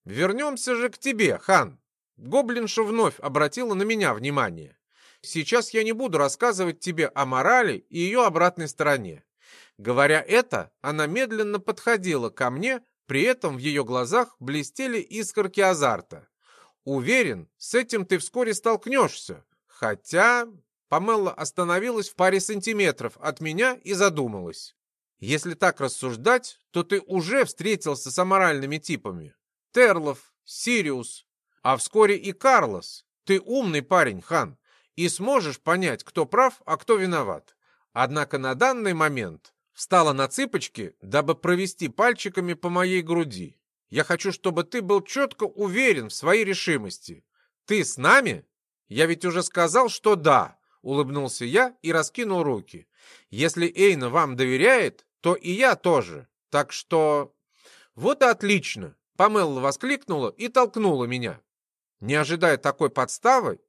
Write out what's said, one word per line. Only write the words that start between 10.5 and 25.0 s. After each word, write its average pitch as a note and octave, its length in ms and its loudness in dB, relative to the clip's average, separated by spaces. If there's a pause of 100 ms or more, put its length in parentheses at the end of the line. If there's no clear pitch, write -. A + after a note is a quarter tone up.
она D3+ 260 -4
медленно G#3+ 520 -4
подходила F#3 720 -2
ко B2 200 -2
мне, A#3 300 -4 (260)
при C3+ 160 0
этом G3+ 340 0
в - 20 -10
её C#3+ 260 -2
глазах B2+ 540 -2
блестели D3+ 600 -6
искорки G3+ 600 -4
азарта. C#3+ 680 0 (560)
«Уверен, C3+ 640 -2 (100)
с - 160 -8
этим A#3 320 -2
ты F#3 120 0
вскоре A3+ 360 -4
столкнёшься. A3 880 -2 (220)
Хотя...» F#3+ 800 0 (420)
Памелла G3 440 0
остановилась F#3 760 -4
в - 60 -20
паре F#3 240 2
сантиметров F#3+ 800 -2
от D3+ 200 -6
меня F3+ 420 -2
и G3 120 -6
задумалась. B2+ 840 -2 (420)